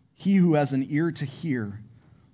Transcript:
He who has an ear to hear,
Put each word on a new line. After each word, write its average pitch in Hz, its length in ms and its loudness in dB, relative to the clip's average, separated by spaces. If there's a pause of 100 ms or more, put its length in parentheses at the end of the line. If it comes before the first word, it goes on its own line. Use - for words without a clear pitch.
(140)
He 196 220 0
who 175 180 6
has 143 180 2
an 135 160 0
ear 156 220 0
to 156 140 -8
hear, 123 560 -6 (540)